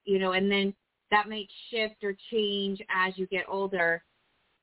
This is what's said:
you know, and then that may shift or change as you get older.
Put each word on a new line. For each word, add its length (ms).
you 160
know, 140
and 180
then 240
that 180
may 180
shift 340
or 100
change 600
as 280
you 100
get 200
older. 560